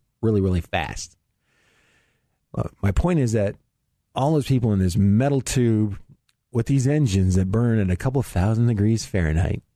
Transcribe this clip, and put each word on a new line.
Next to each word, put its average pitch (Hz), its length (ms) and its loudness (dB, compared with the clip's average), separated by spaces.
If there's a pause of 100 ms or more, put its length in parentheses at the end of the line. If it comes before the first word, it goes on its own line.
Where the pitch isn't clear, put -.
(220)
really, 107 200 0
really 90 200 0
fast. - 560 -8 (1400)
Uh, - 140 -6 (120)
my 98 100 0
point 170 280 0
is 117 140 0
that 104 220 0 (600)
all 143 180 0
those 143 140 0
people 120 240 2
in 98 80 2
this 90 160 2
metal 117 460 2
tube 110 580 0 (520)
with 117 160 -2
these 135 200 2
engines 98 480 2
that 92 160 0
burn 113 280 2
at 95 100 0
a 90 80 0
couple 131 240 -2
thousand 110 460 0
degrees 110 380 0
Fahrenheit 85 580 -2 (120)